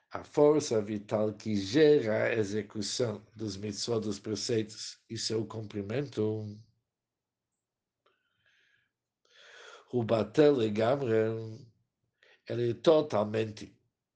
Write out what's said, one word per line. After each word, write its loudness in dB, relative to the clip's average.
a -8
força 4
vital -2
que -6
gera 4
a 0
execução -4
dos -8
mitzvot, -4
dos -6
preceitos -6
e -8
seu -4
cumprimento. -6
O 0
batel 4
legamre, 0
ele -2
é -2
totalmente 2